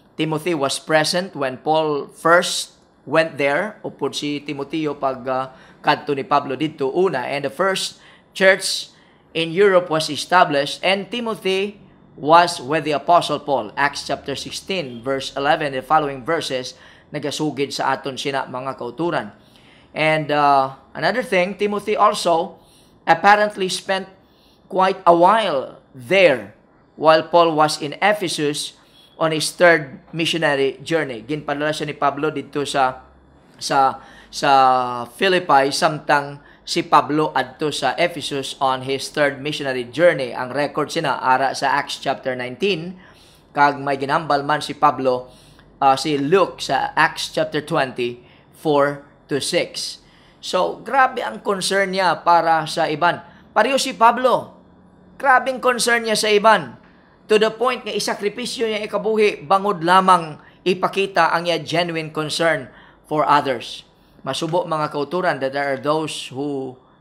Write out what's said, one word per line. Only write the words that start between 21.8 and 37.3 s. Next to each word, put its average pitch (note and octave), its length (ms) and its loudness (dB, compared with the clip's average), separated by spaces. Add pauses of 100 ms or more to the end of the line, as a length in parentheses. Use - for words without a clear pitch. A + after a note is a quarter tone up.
also F#3+ 640 0 (480)
apparently G#3 580 4
spent F#3+ 400 -4 (640)
quite F#3+ 400 2
a E3+ 80 10
while F3 760 2
there C3 640 2 (400)
while D#3+ 300 4
Paul E3+ 320 4
was D3+ 260 2
in D3 160 -8
Ephesus E3 800 -2 (420)
on D#3+ 120 0
his D#3 200 -4
third D#3+ 480 4 (120)
missionary D3+ 680 0
journey. C#3+ 440 -4
Ginpadala D3 480 -4
siya D3+ 180 -6
ni C#3+ 60 -10
Pablo C#3+ 360 -2
didto C#3 320 -6
sa, C3 400 -2 (560)
sa, C3+ 400 2 (320)
sa D3 180 0 (680)
Philippi, E3 560 4
samtang C#3+ 680 0 (220)
si E3+ 240 -4
Pablo D#3 480 2